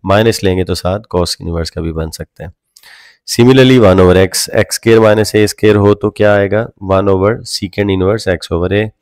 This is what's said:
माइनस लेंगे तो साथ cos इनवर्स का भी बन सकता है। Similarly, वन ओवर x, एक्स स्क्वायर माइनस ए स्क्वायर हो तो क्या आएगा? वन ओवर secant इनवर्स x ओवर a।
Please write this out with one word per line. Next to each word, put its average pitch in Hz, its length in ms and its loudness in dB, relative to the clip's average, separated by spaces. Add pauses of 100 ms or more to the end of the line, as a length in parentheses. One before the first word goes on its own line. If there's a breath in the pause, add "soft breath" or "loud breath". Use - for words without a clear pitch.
माइनस 107 400 2
लेंगे 92 200 0
तो 90 100 -4
साथ 92 260 -4 (140)
cos 87 260 -2
इनवर्स 85 300 -6
का 87 100 -10
भी 82 120 -6
बन 80 180 -6
सकता - 340 -16
है। 92 80 -16 (760 soft breath)
Similarly, 131 520 4
वन 95 200 4
ओवर 92 260 4
x, - 240 -8
एक्स - 240 -2
स्क्वायर 113 260 2
माइनस 107 340 2
ए 107 120 2
स्क्वायर 104 300 0
हो 101 180 4
तो 104 180 -4
क्या 104 220 0
आएगा? 101 320 -2 (180)
वन 95 240 0
ओवर 98 320 0 (100)
secant 101 400 -6
इनवर्स 98 400 -2
x 85 220 -4
ओवर 90 240 -2
a। 110 120 -2 (140)